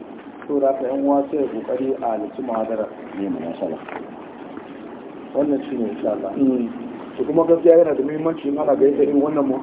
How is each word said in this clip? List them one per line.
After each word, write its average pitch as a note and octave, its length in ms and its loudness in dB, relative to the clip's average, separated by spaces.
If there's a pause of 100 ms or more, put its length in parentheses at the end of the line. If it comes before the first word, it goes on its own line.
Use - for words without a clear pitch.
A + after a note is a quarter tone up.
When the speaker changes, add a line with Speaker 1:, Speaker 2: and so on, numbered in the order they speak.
(480)
Speaker 1:
Saboda C#3 260 2
haka C3 140 -2
yan C#3 180 0
uwa C#3 260 4
sai D#3 60 0
ya C3+ 100 0
kokari B2 540 -4
a B2 80 -4
halarci G#2+ 320 -4
muhadara. A2 460 -2 (320)
Speaker 2:
Ne G2 100 -2
munasaba. E2 480 -6 (1600)
Speaker 1:
Wannan C#3 340 2
shi C3+ 80 -6
ne A2 160 -2
insha - 180 -2
Allah. G2 240 -4
Speaker 3:
Mm. B2+ 340 2 (480)
To, C3 60 -4
kuma D#3+ 220 4
gaskiya E3 320 8
yana D#3+ 160 6
da C3 100 0
muhimmanci D#3 440 -2
in C#3+ 100 -2
ana C#3+ 180 2
gayyata C#3+ 280 4
irin C#3+ 180 4
wannan C#3+ 240 2
mu-, B2+ 180 -2